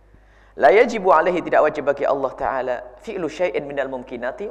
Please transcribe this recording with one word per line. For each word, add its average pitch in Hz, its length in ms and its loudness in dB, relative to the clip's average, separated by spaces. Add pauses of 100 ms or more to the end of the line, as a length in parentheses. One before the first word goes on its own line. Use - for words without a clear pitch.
(560)
La 127 140 4
yajibu 214 400 4
alaihi, 170 320 4
tidak 151 240 2
wajib 147 240 -2
bagi 143 160 -2
Allah 135 320 0
Ta'ala 127 380 -4 (260)
fi'lu 185 240 -8
syai'in 156 400 -4
minal 139 240 -4
mumkinati, 127 600 -8